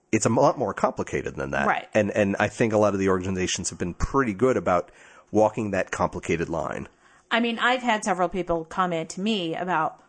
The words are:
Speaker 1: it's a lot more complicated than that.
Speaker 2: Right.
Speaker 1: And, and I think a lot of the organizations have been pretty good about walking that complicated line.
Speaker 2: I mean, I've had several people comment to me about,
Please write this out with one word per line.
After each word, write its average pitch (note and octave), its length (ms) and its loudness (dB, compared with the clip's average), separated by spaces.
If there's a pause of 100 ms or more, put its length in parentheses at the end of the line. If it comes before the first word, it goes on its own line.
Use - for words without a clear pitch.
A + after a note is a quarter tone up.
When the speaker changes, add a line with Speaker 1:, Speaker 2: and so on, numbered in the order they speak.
(120)
Speaker 1:
it's A2 140 2
a - 20 4
lot C3+ 300 4
more G#2 140 -2
complicated - 640 -2
than C#2 160 -6
that. C#2 160 0
Speaker 2:
Right. - 260 -2
Speaker 1:
And, G#2 200 4
and G2+ 260 2
I G#2 80 4
think A2 260 0
a G#2+ 60 4
lot G#2 160 4
of G2 60 -2
the F#2+ 80 2
organizations F#2 640 0
have F2 100 -12
been F2+ 140 -4
pretty C3 380 0
good A#2+ 240 2
about F2+ 360 0 (400)
walking G#2+ 400 2
that F#2 180 -2
complicated E2+ 580 -2
line. D#2+ 400 -6 (440)
Speaker 2:
I A#3 80 0
mean, A#3 180 -4
I've B3 240 0
had G#3+ 220 -2
several F3+ 240 0
people E3+ 360 -2
comment E3+ 460 -4
to - 100 -10
me F#3 360 -2
about, E3 520 -2